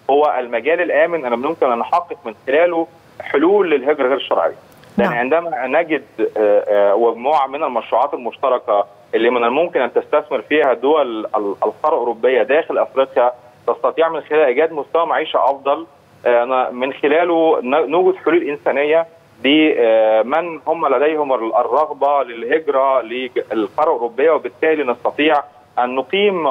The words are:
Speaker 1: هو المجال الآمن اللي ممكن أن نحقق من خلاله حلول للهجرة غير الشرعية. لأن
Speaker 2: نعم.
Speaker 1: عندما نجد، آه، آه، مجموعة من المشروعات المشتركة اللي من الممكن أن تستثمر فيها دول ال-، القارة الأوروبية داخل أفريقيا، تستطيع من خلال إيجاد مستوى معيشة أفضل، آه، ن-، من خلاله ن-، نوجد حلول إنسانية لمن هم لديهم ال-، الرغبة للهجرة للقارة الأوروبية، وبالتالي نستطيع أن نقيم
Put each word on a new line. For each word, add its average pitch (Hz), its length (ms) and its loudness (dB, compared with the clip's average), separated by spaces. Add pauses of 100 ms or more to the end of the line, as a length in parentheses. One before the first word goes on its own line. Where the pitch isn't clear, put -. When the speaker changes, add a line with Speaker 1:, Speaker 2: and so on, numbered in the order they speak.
(100)
Speaker 1:
هو 147 280 2
المجال 123 420 -2
الآمن 160 440 0
اللي 120 120 -2
ممكن 139 360 -2
أن 117 60 -2
نحقق - 460 -4
من 110 100 -10 (120)
خلاله 165 400 0 (340)
حلول 175 500 2
للهجرة 151 380 0
غير 139 80 0
الشرعية. - 380 -2 (440)
لأن 190 120 2
Speaker 2:
نعم. - 80 -4
Speaker 1:
عندما 147 480 -2
نجد، 156 360 -2 (340)
آه، 104 320 2
آه، 101 260 2
مجموعة 120 520 0
من 139 160 -8
المشروعات 127 520 -2
المشتركة 117 720 -2 (280)
اللي 113 160 2
من 120 140 0
الممكن 151 360 0
أن 120 120 -2
تستثمر 147 480 -2
فيها 143 340 0
دول 123 520 0
ال-، 101 380 -4
القارة - 300 -2
الأوروبية 120 480 0
داخل 147 360 0
أفريقيا، 123 540 0 (340)
تستطيع 135 420 0
من 160 120 -6
خلال 151 200 0
إيجاد 151 320 2
مستوى 160 340 -2
معيشة 147 380 -2
أفضل، 139 420 -2 (400)
آه، 120 180 4
ن-، 127 300 -2
من 131 180 -4
خلاله 160 680 2
ن-، 143 300 0
نوجد 185 260 2
حلول 170 260 0
إنسانية 147 640 0 (380)
لمن 131 1200 2
هم 160 200 -2
لديهم 143 460 0
ال-، 113 240 -2
الرغبة 139 680 0
للهجرة 131 800 0
للقارة 117 880 -4
الأوروبية، 120 400 0
وبالتالي 151 540 -2
نستطيع 135 580 -2 (360)
أن 123 160 -2
نقيم 185 560 -2